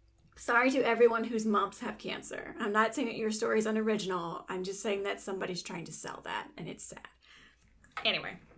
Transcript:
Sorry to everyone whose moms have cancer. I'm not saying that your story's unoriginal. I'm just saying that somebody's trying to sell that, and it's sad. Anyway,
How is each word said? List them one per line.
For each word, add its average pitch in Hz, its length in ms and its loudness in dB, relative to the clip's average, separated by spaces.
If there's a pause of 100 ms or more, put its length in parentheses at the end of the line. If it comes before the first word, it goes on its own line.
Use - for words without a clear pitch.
(360)
Sorry 247 360 4
to 262 140 4
everyone 226 380 6
whose 220 240 0
moms 247 320 2
have 214 180 -6
cancer. - 640 -8
I'm 208 120 -2
not 220 220 4
saying 254 140 0
that - 100 -6
your 220 140 0
story's 220 340 2
unoriginal. 196 840 0
I'm 185 140 -4
just 190 200 -6
saying 202 200 0
that 196 160 -2
somebody's 190 440 -4
trying 175 220 -8
to 156 60 -12
sell - 340 -8
that, 92 220 -6 (100)
and 165 120 -10
it's - 140 -8
sad. - 240 -10 (1000)
Anyway, 180 320 -2 (200)